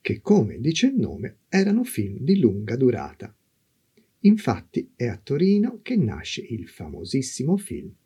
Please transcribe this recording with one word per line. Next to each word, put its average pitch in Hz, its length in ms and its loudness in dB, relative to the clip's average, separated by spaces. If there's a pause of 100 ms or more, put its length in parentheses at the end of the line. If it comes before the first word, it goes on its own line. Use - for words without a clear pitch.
che, - 200 -4
come 170 380 2
dice 160 300 0
il 269 80 0
nome, - 400 -4 (120)
erano 202 360 2
film 104 340 -6
di 180 220 2
lunga 104 340 2
durata. 117 580 -2 (880)
Infatti 202 760 2
è 123 100 -2
a 104 100 -4
Torino 202 640 2
che 247 140 -6
nasce 123 460 -2
il 107 260 -10
famosissimo 131 880 -4
film - 380 -10 (120)